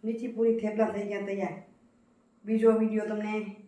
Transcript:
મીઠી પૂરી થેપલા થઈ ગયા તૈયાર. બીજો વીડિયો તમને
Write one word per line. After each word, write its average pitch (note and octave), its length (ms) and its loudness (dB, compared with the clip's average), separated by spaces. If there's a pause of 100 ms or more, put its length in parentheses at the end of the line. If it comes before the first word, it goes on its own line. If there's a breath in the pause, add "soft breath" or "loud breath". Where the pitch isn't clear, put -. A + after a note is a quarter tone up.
મીઠી A3+ 240 -4
પૂરી A3+ 320 2
થેપલા G#3+ 240 2
થઈ G3 180 -2
ગયા G3+ 240 -4
તૈયાર. G3 360 -4 (840)
બીજો A3 280 4
વીડિયો A3 340 2
તમને G#3+ 500 -4 (120)